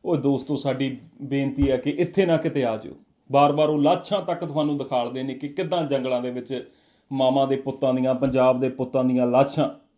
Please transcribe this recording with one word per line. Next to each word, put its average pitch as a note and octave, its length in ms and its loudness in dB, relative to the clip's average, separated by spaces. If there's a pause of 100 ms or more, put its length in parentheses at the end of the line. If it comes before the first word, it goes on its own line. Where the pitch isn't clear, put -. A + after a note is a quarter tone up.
ਉਹ F3 120 0
ਦੋਸਤੋ, C#3 400 0
ਸਾਡੀ C3 420 -4 (240)
ਬੇਨਤੀ C#3 480 0
ਹੈ B2+ 60 2
ਕਿ C3 140 -2
ਇੱਥੇ F3 360 0
ਨਾ F#3+ 100 2
ਕਿਤੇ C#3+ 280 -2
ਆ A2+ 120 -2
ਜਾਓ। E2 180 -14 (380)
ਬਾਰ-ਬਾਰ D3 360 6
ਉਹ D3+ 100 0
ਲਾਸ਼ਾਂ D#3+ 440 0
ਤੱਕ E3+ 220 -4
ਤੁਹਾਨੂੰ D3 340 -2
ਦਿਖਾਲਦੇ B2+ 440 -4
ਨੇ C3+ 120 -6
ਕਿ C#3+ 140 -10
ਕਿੱਦਾਂ E3+ 340 -2
ਜੰਗਲਾਂ C3 380 -2
ਦੇ B2 100 -4
ਵਿੱਚ B2 400 -8 (420)
ਮਾਵਾਂ C3+ 340 2
ਦੇ C3+ 100 0
ਪੁੱਤਾਂ C3 380 -2
ਦੀਆਂ, C3 200 0
ਪੰਜਾਬ B2+ 460 2
ਦੇ C3 80 0
ਪੁੱਤਾਂ B2+ 360 -2
ਦੀਆਂ B2+ 220 2
ਲਾਸ਼ਾਂ B2 580 0 (140)